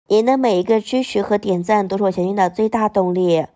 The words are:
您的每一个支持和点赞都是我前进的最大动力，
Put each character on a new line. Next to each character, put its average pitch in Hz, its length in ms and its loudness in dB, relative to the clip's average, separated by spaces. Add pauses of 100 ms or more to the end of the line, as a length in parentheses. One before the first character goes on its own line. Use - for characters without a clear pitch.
您 214 180 2
的 269 120 4
每 233 200 2
一 180 60 0
个 220 160 0
支 254 240 -2
持 - 180 -4
和 208 160 0
点 190 240 -2
赞 202 240 0
都 190 120 -4
是 208 60 -2
我 190 80 2
前 185 140 -2
进 190 80 -2
的 190 160 0
最 220 200 -2
大 220 180 0
动 185 260 0
力， 170 420 0